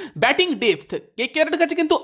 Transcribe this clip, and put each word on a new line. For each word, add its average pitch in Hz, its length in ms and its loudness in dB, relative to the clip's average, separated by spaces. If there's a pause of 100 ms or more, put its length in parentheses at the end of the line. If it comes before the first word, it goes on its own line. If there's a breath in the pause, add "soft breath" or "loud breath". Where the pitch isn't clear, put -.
(160 loud breath)
ব্যাটিং 277 380 2
ডেপথ। 196 360 0 (260)
কেকেআরের 311 420 0
কাছে 330 160 0
কিন্তু 330 300 0